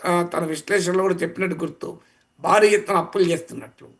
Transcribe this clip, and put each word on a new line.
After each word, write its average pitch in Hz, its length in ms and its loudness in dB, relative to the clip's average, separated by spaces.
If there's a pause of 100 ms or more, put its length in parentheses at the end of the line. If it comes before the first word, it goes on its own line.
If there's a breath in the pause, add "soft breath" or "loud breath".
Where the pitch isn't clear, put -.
ఆ, 175 180 2
తన 170 220 -2
విశ్లేషణలో 180 580 0
కూడా 185 120 2
చెప్పినట్టు 175 420 -4
గుర్తు, - 420 -10 (420 soft breath)
భారీ 202 280 4
ఎత్తున 202 280 0
అప్పులు 175 280 0
చేస్తున్నట్లు. 160 640 -6 (120)